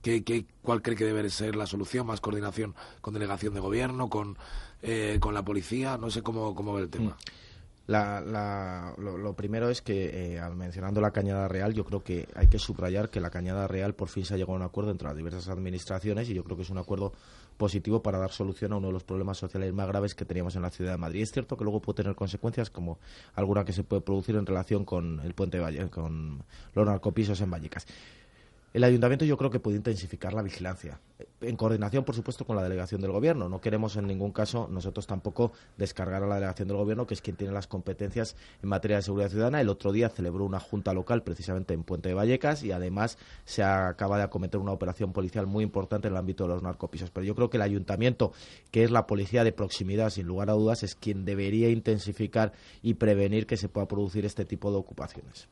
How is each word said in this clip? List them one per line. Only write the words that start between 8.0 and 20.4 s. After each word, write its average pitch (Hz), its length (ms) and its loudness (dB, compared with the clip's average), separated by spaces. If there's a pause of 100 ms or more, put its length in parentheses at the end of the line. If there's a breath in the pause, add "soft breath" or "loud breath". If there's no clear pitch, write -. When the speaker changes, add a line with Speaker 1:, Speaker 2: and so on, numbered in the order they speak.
Speaker 2:
la, 95 760 -4
lo, 95 200 -6
lo 101 160 -4
primero 110 340 -2
es 123 140 -2
que, 90 540 -2
eh, 85 40 -6 (140)
mencionando 92 460 -2
la 104 100 4
Cañada 98 380 2
Real, 95 260 0
yo 107 100 0
creo 98 200 -4
que 87 320 -2
hay - 100 10
que 104 140 10
subrayar 92 500 0
que 104 100 -2
la 87 100 -2
Cañada 92 360 -2
Real 95 280 0
por 95 140 -4
fin 98 160 -4
se 95 100 -4
ha - 20 2
llegado 92 160 0
a 92 40 0
un 92 60 -2
acuerdo 101 300 -2
entre 85 160 -4
las 73 80 -4
diversas 85 320 -6
administraciones 95 840 -2
y 101 40 -2
yo 87 100 -4
creo 90 120 -6
que 92 60 -6
es 85 80 -6
un 95 80 -4
acuerdo 98 340 -2 (440 loud breath)
positivo 104 440 2
para 95 180 0
dar 95 120 0
solución 98 420 -2
a 104 40 0
uno 95 100 -2
de 92 60 0
los 92 100 -4
problemas 95 360 -4
sociales 95 360 -4
más 98 140 -2
graves 101 260 0
que - 100 -6
teníamos 90 300 -2